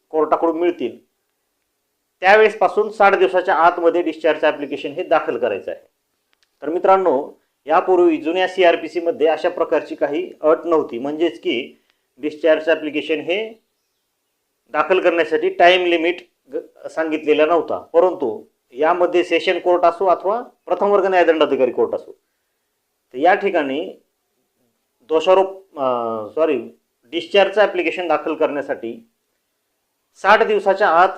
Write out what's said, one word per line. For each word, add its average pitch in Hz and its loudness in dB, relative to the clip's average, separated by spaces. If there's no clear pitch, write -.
कोर्टाकडून 156 0
मिळतील, 165 -4
त्यावेळेसपासून 208 4
साठ 196 4
दिवसाच्या 180 0
आतमध्ये 170 2
डिस्चार्जचं 160 -2
ॲप्लिकेशन 143 -4
हे 160 -8
दाखल 151 0
करायचं 104 -4
आहे. 85 -12
तर 139 -8
मित्रांनो, 175 2
यापूर्वी 175 2
जुन्या 175 -2
सीआरपीसीमध्ये 165 0
अशा 156 0
प्रकारची 156 -4
काही 151 -4
अट 156 2
नव्हती, 156 -2
म्हणजेच 156 -4
की 139 -6
डिस्चार्ज 156 -2
ॲप्लिकेशन 151 -4
हे 202 -8
दाखल 151 0
करण्यासाठी 165 0
टाइम 185 4
लिमिट 170 -2
ग-, - -14
सांगितलेला 151 0
नव्हता. 156 0
परंतु 156 0
यामध्ये 165 0
सेशन 170 -2
कोर्ट 180 0
असो 170 0
अथवा 190 -2
प्रथम 190 -2
वर्ग 196 2
न्यायदंडाधिकारी 156 2
कोर्ट 110 -2
असो, - -12
तर 127 -12
या 170 4
ठिकाणी 165 -4
दोषारोप, 185 0
अ, 139 -4
सॉरी, 143 -2
डिस्चार्जचं 190 0
ॲप्लिकेशन 180 -2
दाखल 156 -2
करण्यासाठी 139 -6
साठ 208 4
दिवसाच्या 196 0
आत 170 4